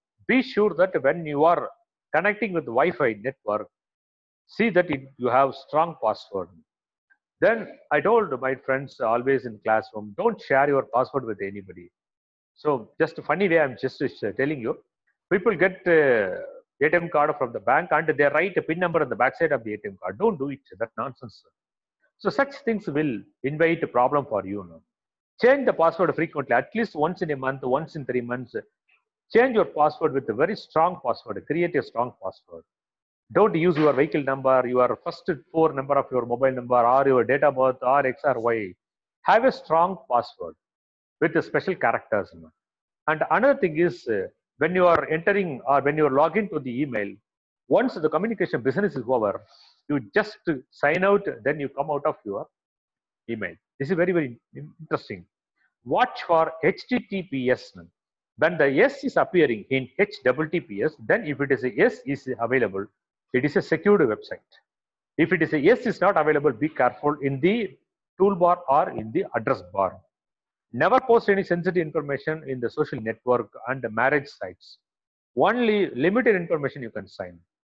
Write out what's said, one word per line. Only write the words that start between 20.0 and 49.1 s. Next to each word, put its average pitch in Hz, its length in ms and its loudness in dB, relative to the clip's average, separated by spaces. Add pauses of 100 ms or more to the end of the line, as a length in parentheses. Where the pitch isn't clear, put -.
card. 92 160 -8
Don't 196 220 -2
do 139 120 -6
it. 135 100 -12 (180)
That's 113 180 -8
nonsense. 120 460 -12 (760)
So 202 120 -2
such 277 240 -2 (120)
things 220 200 -4 (100)
will 147 180 0 (280)
invite 160 400 0
a 156 60 -6
problem 131 380 0
for 98 200 -4
you 101 140 -8 (100)
now. 82 100 -20 (600)
Change 262 240 4
the 214 60 2
password 165 420 2
frequently, 151 400 -2
at 131 220 0
least 226 180 -4
once 160 280 -2
in 156 100 -4
a 143 40 -4
month, 131 260 -6 (160)
once 165 180 -8
in 147 100 -10
three 123 140 -2
months. 120 340 -8 (800)
Change 240 220 4
your 190 80 4
password 151 480 0
with 135 180 -4
a 104 120 -2
very 160 140 -2 (100)
strong 165 380 0
password. 110 440 -6
Create 165 260 -2
a 135 80 2
strong 117 300 -6 (100)
password. 85 420 -14 (680)
Don't 185 240 4
use 165 200 2
your 151 160 4
vehicle 147 300 0
number, 131 420 2 (120)
your 123 280 2
first - 240 -10 (240)
four 160 200 4
number 135 260 -2
of 135 140 0
your 123 140 0
mobile 123 260 0
number, 123 280 0 (140)
or 135 80 4 (100)
your 123 120 4
date 135 180 0
of 143 140 2
birth, 131 260 0
or 135 240 2
X 127 160 -6
or 131 180 0
Y. 110 320 -2 (500)
Have 214 220 4
a 262 80 4
strong 175 460 0 (120)
password 113 440 -4 (640)
with 165 140 0
the 160 80 2
special - 320 -2
characters. 117 580 -2 (760)
And 156 140 0 (100)
another 240 260 4
thing 160 200 -2
is, 170 280 -2
uh, 101 220 -2 (340)
when 170 120 0
you 180 180 4
are 147 160 2
entering 165 600 -2
or 139 140 4
when 143 140 0
you 151 120 4
log 151 280 2
into 185 220 -4
the 127 140 -8 (100)
email, 107 280 -6 (580)
once 226 260 2
the 156 200 0
communication 180 460 -2
business 139 360 -2
is 127 100 -6
over, 110 340 0 (480)